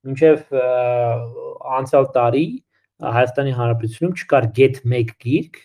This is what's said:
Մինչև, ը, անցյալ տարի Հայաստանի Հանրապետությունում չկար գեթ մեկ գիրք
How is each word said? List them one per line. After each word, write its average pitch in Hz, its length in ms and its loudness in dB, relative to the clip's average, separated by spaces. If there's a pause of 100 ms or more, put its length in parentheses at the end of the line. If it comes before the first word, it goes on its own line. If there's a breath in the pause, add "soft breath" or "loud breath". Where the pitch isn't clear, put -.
Մինչև, 147 440 2
ը, 131 160 -2 (1080)
անցյալ 135 380 2
տարի 127 360 2 (540)
Հայաստանի 123 520 0
Հանրապետությունում 120 640 -2
չկար 123 360 0
գեթ 135 320 2
մեկ 120 340 -2
գիրք 156 480 -4